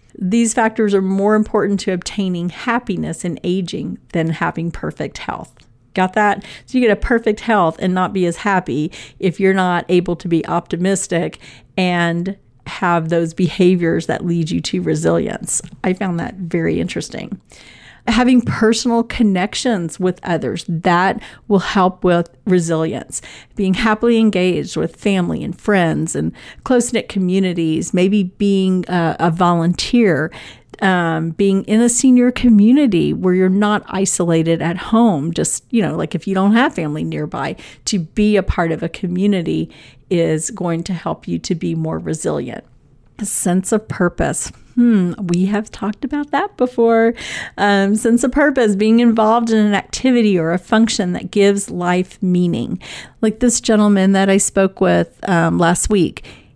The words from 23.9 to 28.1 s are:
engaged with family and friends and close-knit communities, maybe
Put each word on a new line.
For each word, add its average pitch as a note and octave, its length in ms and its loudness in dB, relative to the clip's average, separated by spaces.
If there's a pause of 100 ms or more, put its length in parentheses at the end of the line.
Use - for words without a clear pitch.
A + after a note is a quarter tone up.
engaged F3+ 600 0
with D#3+ 180 -4
family F3 480 -2
and - 160 -10
friends E3 560 0
and D#3 160 -2 (320)
close-knit A#3+ 460 0
communities, F3+ 840 -2
maybe F#3+ 300 2